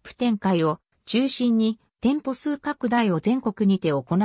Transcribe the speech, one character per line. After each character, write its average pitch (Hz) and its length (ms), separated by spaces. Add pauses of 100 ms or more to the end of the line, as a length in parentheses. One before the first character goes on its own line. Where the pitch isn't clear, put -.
プ - 140
展 240 220
開 180 260
を 156 160 (240)
中 254 240
心 240 280
に 220 220 (220)
店 277 180
舗 269 160
数 285 240
拡 294 300
大 226 240
を 160 80
全 247 200
国 208 320
に 190 60
て 165 120
行 139 140 (200)